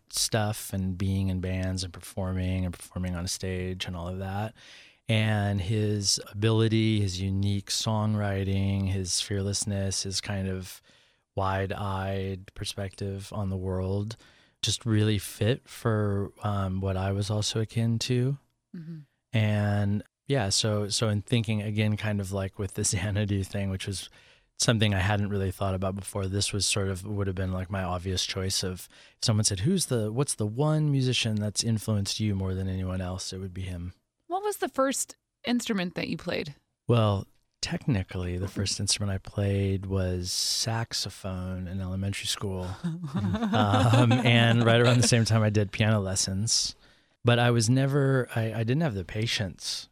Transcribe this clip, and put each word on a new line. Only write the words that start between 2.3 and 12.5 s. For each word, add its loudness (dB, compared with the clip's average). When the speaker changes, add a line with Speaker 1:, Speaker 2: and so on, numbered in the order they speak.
Speaker 1:
and -2
performing -6
on -4
a -4
stage -4
and -8
all -6
of -6
that. -6
And 2
his 0
ability, 4
his -2
unique 0
songwriting, 0
his -2
fearlessness, -2
his -4
kind -4
of -8
wide-eyed -2